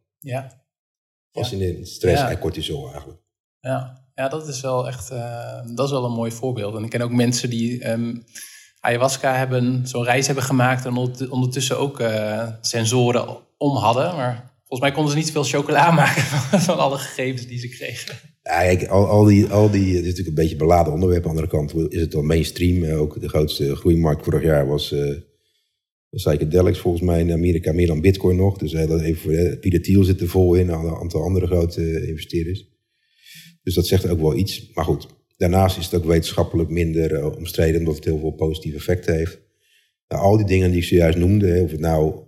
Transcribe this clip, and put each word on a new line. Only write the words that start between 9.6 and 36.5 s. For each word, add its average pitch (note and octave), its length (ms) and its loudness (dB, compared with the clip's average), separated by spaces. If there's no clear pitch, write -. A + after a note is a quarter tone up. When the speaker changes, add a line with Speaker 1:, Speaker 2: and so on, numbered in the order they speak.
Speaker 1:
zo'n A#2+ 160 -4
reis B2+ 220 0
hebben C3+ 180 -2
gemaakt B2+ 400 2
en B2 120 -4
ondert-, B2 320 -4
ondertussen B2+ 500 -2
ook, C3+ 220 -4
eh, A2 480 -2
sensoren A#2+ 760 0
om C#3+ 180 0
hadden. A#2+ 400 2
Maar B2 420 -6
volgens B2+ 220 -10
mij C#3 120 2
konden D3+ 200 2
ze D3 60 2
niet D#3+ 140 -2
veel D3 120 0
chocola D3 500 2
<laughs> E3 60 6
maken B2+ 220 2
van, C#3+ 380 0
van E3+ 180 0
alle C#3 200 0
gegevens C3 480 -6
die A#2+ 120 -12
ze A#2+ 100 -10
kregen. - 460 -12
Speaker 2:
Ja, D#2+ 180 -2
kijk, F#2 280 2
al, G2 180 4
al G#2 180 6
die, G2+ 220 8
al G#2 240 4
die, G2 160 2
het F#2 80 2
is F2+ 60 -2
natuurlijk F2 180 -4
een D#2 60 -4
beetje D#2+ 180 2
een C#2+ 60 -8
beladen D#2+ 340 4
onderwerp. F2 340 2
Aan D#2+ 100 -2
de D#2+ 60 -2
andere D#2+ 140 -2
kant D2+ 360 -2
is D#2+ 80 -2
het D#2 120 -2
wel D2+ 100 -2
mainstream. E2 640 2
Eh, D#2 160 0
ook - 200 -2
de D2+ 80 -6
grootste D2+ 480 0
groeimarkt E2 480 2
vorig D#2 180 0
jaar D2 240 4
was, D2 260 -2
eh, C#2+ 220 -2
psychedelics E2+ 680 2
volgens E2+ 240 -2
mij E2+ 180 2
in E2+ 120 2
Amerika, E2 400 0
meer F2 140 2
dan D#2 140 0
Bitcoin F#2 360 4
nog. F#2+ 220 2
Dus, F#2+ 140 -6
eh, D#2+ 160 0
dat E2 120 0
even E2 220 -2
voor, D#2 100 -2
eh, F2 280 0
Peter F2 220 0
Thiel F#2+ 220 6
zit F2+ 160 2
er E2+ 80 -2
vol F2+ 260 4
in, F2+ 140 4
een E2 260 -4
aantal E2 280 -4
andere F2+ 240 0
grote, E2+ 360 0
eh, E2+ 100 -6
investeerders. E2 640 -6
Dus F#2 120 -4
dat E2+ 120 2
zegt - 220 0
ook E2+ 120 0
wel D#2 160 2
iets. - 380 -4
Maar E2 100 -2
goed, D#2+ 220 -2
daarnaast F#2 420 2
is F2 60 -6
het - 100 -6
ook E2+ 100 0
wetenschappelijk E2 680 0